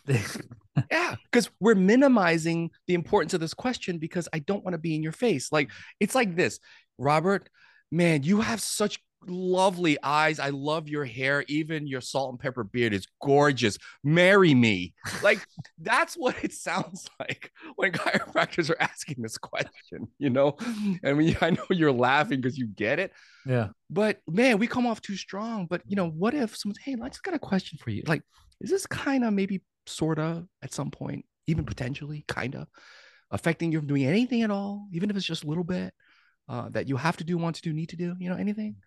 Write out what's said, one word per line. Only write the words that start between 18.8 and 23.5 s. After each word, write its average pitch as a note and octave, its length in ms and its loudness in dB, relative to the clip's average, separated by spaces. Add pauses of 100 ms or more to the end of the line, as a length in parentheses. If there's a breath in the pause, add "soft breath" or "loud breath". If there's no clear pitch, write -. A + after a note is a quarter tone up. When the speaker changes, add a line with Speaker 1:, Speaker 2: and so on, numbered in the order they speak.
Speaker 2:
asking - 380 -6
this A2 180 -8
question, - 720 -10 (120)
you C#3 100 0
know? C#3 260 4 (480 loud breath)
I C#3 100 0
mean, D#3 240 4
<laughs> - 40 0
I E3+ 100 2
know - 180 -2
you're D#3 220 4
laughing C3 500 2
'cause B2 160 -2
you B2 100 -4
get G#2+ 300 0
it. F#3+ 140 -4 (340 loud breath)
Speaker 1:
Yeah. B2 240 0 (200)